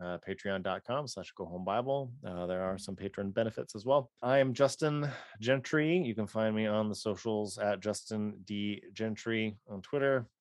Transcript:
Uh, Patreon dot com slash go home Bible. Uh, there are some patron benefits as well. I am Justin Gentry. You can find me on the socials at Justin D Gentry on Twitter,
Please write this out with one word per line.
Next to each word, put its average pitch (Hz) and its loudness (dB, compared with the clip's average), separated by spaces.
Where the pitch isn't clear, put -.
Uh, 87 -4
Patreon 98 -2
dot 92 -2
com 139 -2
slash 95 -8
go 98 -8
home 90 -6
Bible. 127 0
Uh, 90 -4
there 92 0
are 95 0
some 98 -8
patron 98 -4
benefits 113 0
as 104 -8
well. 135 2
I 127 4
am 131 4
Justin 147 2
Gentry. 151 4
You 123 0
can 107 0
find 110 2
me 110 2
on 107 2
the 101 -2
socials 107 -2
at 104 2
Justin 104 -2
D 104 -2
Gentry 110 -2
on 98 -8
Twitter, 135 2